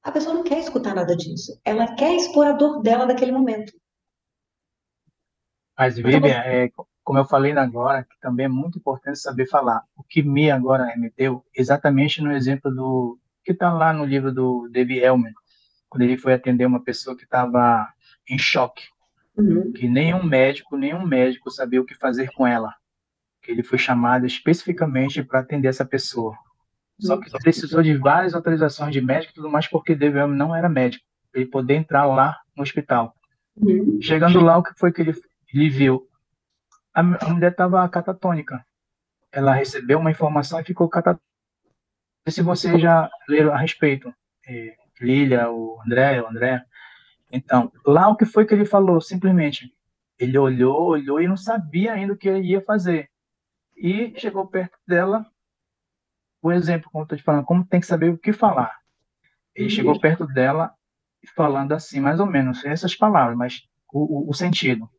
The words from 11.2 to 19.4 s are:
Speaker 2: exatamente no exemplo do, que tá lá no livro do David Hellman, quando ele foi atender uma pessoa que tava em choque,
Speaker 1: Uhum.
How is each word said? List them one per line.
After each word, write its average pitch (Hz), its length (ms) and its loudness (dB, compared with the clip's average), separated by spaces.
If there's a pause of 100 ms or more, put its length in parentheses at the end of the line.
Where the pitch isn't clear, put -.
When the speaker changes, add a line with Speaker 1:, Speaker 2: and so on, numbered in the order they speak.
Speaker 2:
exatamente 143 680 0
no 147 100 -2
exemplo 135 420 -2
do, 127 440 -4 (260)
que 175 100 -2
tá 175 180 0
lá 160 200 2
no 151 120 -4
livro 135 280 -2
do 123 360 -2
David 123 320 0
Hellman, 123 320 4 (560)
quando 127 140 -2
ele 127 160 2
foi 131 160 2
atender 123 320 0
uma 123 160 0
pessoa 127 340 -10
que - 100 -20
tava 123 640 0 (400)
em 135 100 -6
choque, - 460 -2 (520)
Speaker 1:
Uhum. 190 360 2